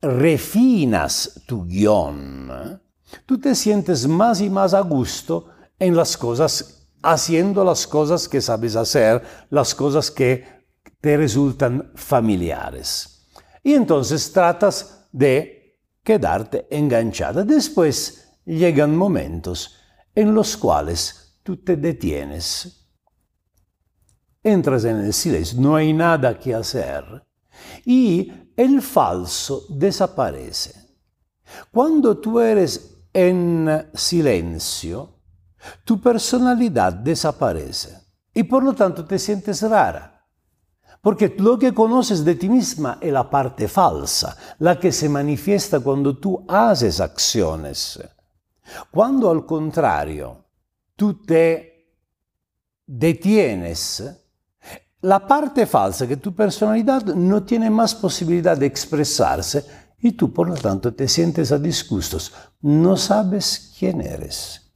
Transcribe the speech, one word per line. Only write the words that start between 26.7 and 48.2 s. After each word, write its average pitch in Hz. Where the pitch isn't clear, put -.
y 233
el 262
falso 92
desaparece. 139
Cuando 262
tú 220
eres 214
en 170
silencio, 95
tu 226
personalidad 233
desaparece 107
y 226
por 254
lo 269
tanto 175
te 190
sientes 196
rara. 170
Porque 202
lo 220
que 262
conoces 220
de 170
ti 190
misma 165
es 165
la 135
parte 127
falsa, 95
la 165
que 170
se 151
manifiesta 147
cuando 139
tú 190
haces 160
acciones. 80